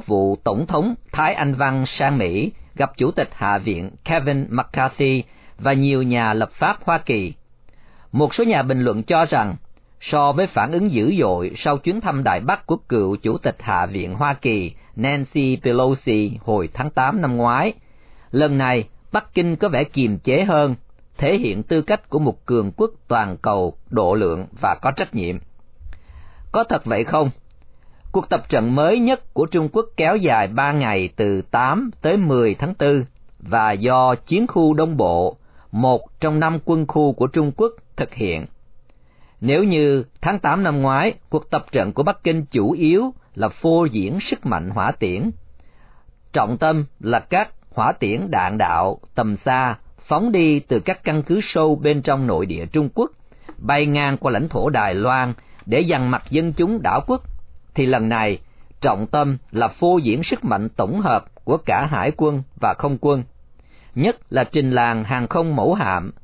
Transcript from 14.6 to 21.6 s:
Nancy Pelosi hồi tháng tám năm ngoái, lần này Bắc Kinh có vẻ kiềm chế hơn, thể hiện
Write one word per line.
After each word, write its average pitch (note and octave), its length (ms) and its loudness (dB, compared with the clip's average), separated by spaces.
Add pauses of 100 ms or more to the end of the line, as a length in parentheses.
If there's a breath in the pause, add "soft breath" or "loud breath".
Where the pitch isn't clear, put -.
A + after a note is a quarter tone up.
Nancy C3+ 680 -2
Pelosi B2 680 0 (120)
hồi G#2 300 0
tháng C#3 160 -6
tám C#3+ 320 0
năm B2+ 140 -2
ngoái, B2 360 2 (580 soft breath)
lần C#3+ 280 2
này B2+ 300 0 (240)
Bắc - 220 -4
Kinh F3 220 0
có G3+ 120 0
vẻ D3 160 0
kiềm A2 340 -2
chế C#3+ 260 0
hơn, D3 300 2 (440)
thể D3+ 200 2
hiện G#2+ 240 -2